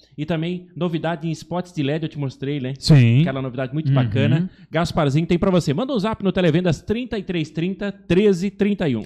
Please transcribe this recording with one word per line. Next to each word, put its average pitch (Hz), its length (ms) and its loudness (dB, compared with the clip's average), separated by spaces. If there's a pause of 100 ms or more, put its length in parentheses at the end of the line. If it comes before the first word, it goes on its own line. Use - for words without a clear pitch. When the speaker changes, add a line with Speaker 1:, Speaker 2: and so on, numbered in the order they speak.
(160)
Speaker 1:
e 147 80 -8
também 175 440 -4 (100)
novidade 170 500 -4
em 165 40 -2
spots 180 420 -8
de 156 80 -4
led, 151 220 -2
eu 156 60 -4
te 151 100 -12
mostrei, 139 400 -6
né? 131 180 -6
Speaker 2:
Sim. 127 440 6
Speaker 1:
Aquela 135 200 0
novidade 131 320 -6
muito 156 140 -4
Speaker 2:
Uhum. 135 80 2
Speaker 1:
bacana. 120 520 2 (220)
Gasparzinho 160 560 0
tem 175 140 0
pra 196 100 2
você. 175 240 2
Manda 262 200 -4
um 247 40 0
zap 202 260 -4
no 190 80 2
Televendas 180 480 2
trinta 233 380 -4
e 190 60 -6
três 175 260 -4
trinta, 190 420 -6
treze 196 600 2
trinta 196 360 0
e 127 80 0
um. 107 100 -4